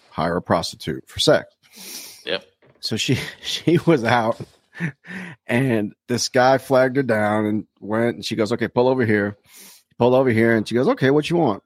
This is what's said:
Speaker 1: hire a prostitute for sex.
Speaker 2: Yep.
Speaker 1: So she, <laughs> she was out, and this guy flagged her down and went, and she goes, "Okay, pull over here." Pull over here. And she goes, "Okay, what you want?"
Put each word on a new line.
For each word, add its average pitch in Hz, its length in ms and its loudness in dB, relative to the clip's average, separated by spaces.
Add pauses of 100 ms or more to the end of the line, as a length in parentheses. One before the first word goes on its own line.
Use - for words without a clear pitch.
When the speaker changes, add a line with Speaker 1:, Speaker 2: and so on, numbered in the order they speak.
Speaker 1:
hire 85 280 -4
a 82 40 -4
prostitute - 640 -4
for - 120 -14
sex. - 340 2 (720)
Speaker 2:
Yep. 92 180 -6 (360)
Speaker 1:
So - 180 -6
she, - 220 -2 (100)
<laughs> - 140 -20
she - 420 0
was 151 180 4
out, 113 380 0 (1040)
and 117 460 0 (140)
this 120 220 -4
guy 131 280 4
flagged 131 400 2
her 139 60 0
down 107 420 0
and 107 200 -2 (140)
went, 110 360 -2
and 101 100 -14
she 110 100 -4
goes, 104 160 0
"Okay, 113 160 -2
pull 123 200 0
over 127 180 0
here." 104 320 0 (600)
Pull 123 180 4
over 131 140 4
here. 113 260 2
And 107 120 -2
she 110 80 -6
goes, 127 140 0
"Okay, 147 220 0
what 147 180 0
you 170 80 0
want?" 127 280 -2